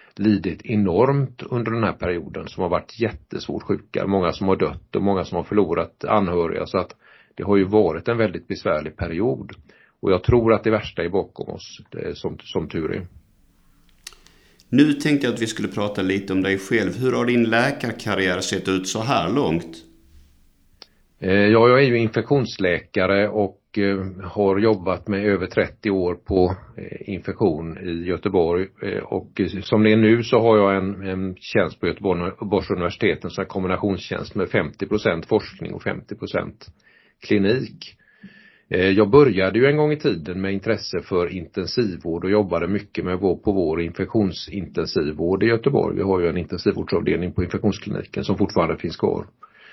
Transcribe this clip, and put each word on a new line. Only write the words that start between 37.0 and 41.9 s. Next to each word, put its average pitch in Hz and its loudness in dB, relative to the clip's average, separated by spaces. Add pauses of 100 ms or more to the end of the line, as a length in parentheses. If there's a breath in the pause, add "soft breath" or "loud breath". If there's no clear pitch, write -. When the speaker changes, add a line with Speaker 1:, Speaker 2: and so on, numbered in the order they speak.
Speaker 1:
klinik. - 0 (720 loud breath)
Eh, 92 2
jag 101 4
började 107 6
ju 131 6
en 147 4
gång 151 2
i 151 -2
tiden 92 -4
med 98 -2
intresse 98 -4
för 87 -2
intensivvård 87 -4